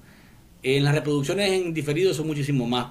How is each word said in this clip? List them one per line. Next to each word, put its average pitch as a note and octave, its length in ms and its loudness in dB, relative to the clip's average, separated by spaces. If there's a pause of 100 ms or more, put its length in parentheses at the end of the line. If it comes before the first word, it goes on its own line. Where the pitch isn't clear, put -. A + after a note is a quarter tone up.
(640)
En C#3 180 2
las C#3+ 140 4
reproducciones D3+ 560 0
en F3+ 200 0
diferido D#3 400 0
son D3+ 140 -4
muchísimo C#3+ 400 0
más, A#2+ 240 -2